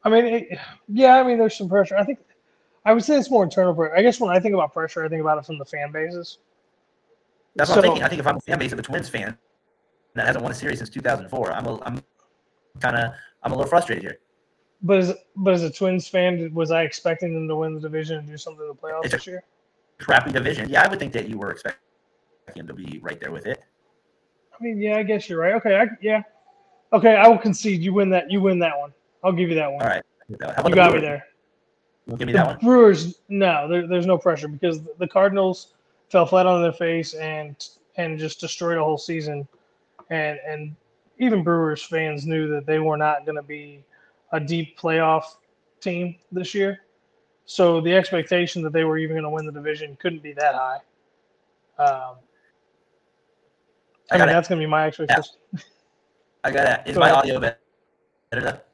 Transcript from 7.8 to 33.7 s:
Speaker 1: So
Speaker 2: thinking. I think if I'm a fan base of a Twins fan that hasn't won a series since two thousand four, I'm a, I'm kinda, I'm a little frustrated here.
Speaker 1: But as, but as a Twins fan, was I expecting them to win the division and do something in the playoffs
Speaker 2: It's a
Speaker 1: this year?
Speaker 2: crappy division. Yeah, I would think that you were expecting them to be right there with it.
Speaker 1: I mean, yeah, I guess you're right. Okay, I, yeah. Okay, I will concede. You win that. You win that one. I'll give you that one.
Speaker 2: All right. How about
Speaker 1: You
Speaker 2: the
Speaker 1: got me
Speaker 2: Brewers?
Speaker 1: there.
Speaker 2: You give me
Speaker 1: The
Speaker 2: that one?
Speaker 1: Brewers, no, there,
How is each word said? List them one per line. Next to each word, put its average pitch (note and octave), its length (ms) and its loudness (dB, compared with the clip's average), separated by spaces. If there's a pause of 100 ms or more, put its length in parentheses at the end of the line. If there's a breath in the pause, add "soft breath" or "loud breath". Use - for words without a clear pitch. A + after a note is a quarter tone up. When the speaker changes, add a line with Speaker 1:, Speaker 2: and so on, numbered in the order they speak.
Speaker 1:
So F3+ 40 6
Speaker 2:
thinking. D#3 140 0
I D3 60 -2
think D#3+ 120 -4
if C3+ 60 -2
I'm - 100 0
a - 40 -10
fan - 180 -4
base C3 140 -4
of - 60 -8
a A#2+ 40 -8
Twins C3 260 -6
fan A2 280 -8 (760)
that A2+ 140 -2
hasn't B2 160 0
won B2 100 -6
a - 20 -6
series C3+ 220 -6
since A2+ 140 -12
two - 100 -12
thousand A#2+ 300 -4
four, G#2 220 -4
I'm A#2+ 120 -6
a, A#2+ 200 -8
I'm B2 180 -10 (800)
kinda, A#2+ 340 -2 (260 loud breath)
I'm A#2+ 100 -4
a - 40 -4
little C3+ 140 -2
frustrated E3+ 320 0
here. - 160 -12 (640)
Speaker 1:
But F#3+ 160 4
as, F#3 160 0 (220)
but F#3+ 180 2
as F3 80 0
a D#3+ 80 -2
Twins F#3 360 -2
fan, F3+ 460 -2
was D#3+ 180 -2
I E3 120 2
expecting E3 500 -4
them D#3+ 160 -6
to D#3 80 -4
win D#3+ 160 -4
the D#3 80 -10
division D#3 380 -8
and D3 100 -14
do D3+ 80 -18
something D#3 260 -16
in D3+ 60 -12
the C#3+ 60 -14
playoffs D#3+ 320 -10
Speaker 2:
It's - 80 -4
a - 20 -6
Speaker 1:
this - 100 -12
year? F3+ 160 -16 (560)
Speaker 2:
crappy - 320 2
division. C3 380 -4
Yeah, D3 160 4
I G3 40 4
would F#3+ 100 -4
think - 160 -8
that G#2+ 160 -6
you G#2+ 80 -10
were G2 120 -6
expecting - 300 -12 (720)
them D#2+ 120 -16
to D#2+ 80 -14
be F2+ 280 -14
right D#2 160 -12
there - 140 -12
with E2 140 -10
it. A#2+ 120 -6 (960)
Speaker 1:
I - 100 -18
mean, A#3 160 -6
yeah, G#3+ 200 -2
I A3 40 -2
guess G3+ 280 -4
you're E3 100 -4
right. F3+ 140 2
Okay, G#3+ 220 2
I, A3+ 100 4 (160)
yeah. G#3+ 200 0 (680)
Okay, A3 240 8
I G3+ 100 10
will A#3 120 10
concede. G3+ 420 -2
You F#3 140 -2
win G3 160 2
that. F3 200 0
You G3 120 0
win F#3+ 160 2
that D#3+ 200 0
one. C#3+ 140 -10 (320)
I'll F#3 80 4
give F3 160 0
you E3 60 0
that D3+ 180 0
one. C#3 100 -6
Speaker 2:
All A#2+ 60 0
right. F#2 160 -2 (380)
How - 80 -10
about - 140 -4
Speaker 1:
You F3 60 4
Speaker 2:
the - 60 4
Speaker 1:
got F3 160 8
me D#3 80 2
Speaker 2:
Brewers? - 20 -4
Speaker 1:
there. C#3+ 240 -8 (800)
Speaker 2:
You - 120 -10
give B2 80 -6
me B2 60 -4
Speaker 1:
The - 60 4
Speaker 2:
that F3 80 4
one? - 120 -6
Speaker 1:
Brewers, G#3+ 720 6
no, F3 380 0
there, F3 200 -2